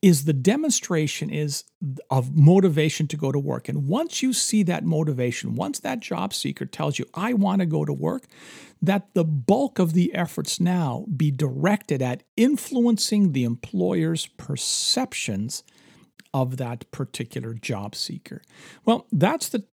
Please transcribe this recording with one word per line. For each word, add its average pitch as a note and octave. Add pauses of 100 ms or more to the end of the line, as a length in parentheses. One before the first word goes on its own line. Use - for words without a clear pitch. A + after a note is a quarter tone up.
is D#3+
the D#3
demonstration E3
is D3 (460)
of C3
motivation D#3
to D#3
go C#3
to D3
work. C#3
And C#3+
once D4
you B3+
see -
that E3+
motivation, D3
once F#3+
that B3
job -
seeker -
tells D3
you, -
"I G#3
want G3
to F3+
go D3+
to D3
work," G#2+ (560)
that G3
the E3+
bulk F#3+
of E3
the F3+
efforts -
now F3 (100)
be D3
directed C#3+
at B2 (140)
influencing A#3
the C3
employer's D#3+
perceptions - (720)
of B2+
that A#2+
particular A#2+
job G#2
seeker. - (420)
Well, A#3
that's G#3
the G#3+